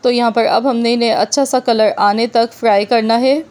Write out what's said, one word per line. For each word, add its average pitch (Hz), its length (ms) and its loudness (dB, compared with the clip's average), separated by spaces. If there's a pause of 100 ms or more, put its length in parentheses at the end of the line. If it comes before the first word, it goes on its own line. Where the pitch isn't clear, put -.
तो 247 60 0
यहाँ 240 220 0
पर 226 140 0
अब 233 200 0
हमने 233 260 -2
इन्हें 233 200 0
अच्छा 220 320 0
सा 262 160 -2
कलर 220 400 0
आने 214 280 0
तक 233 240 0
फ्राई 208 340 0
करना 226 300 0
है। 269 340 0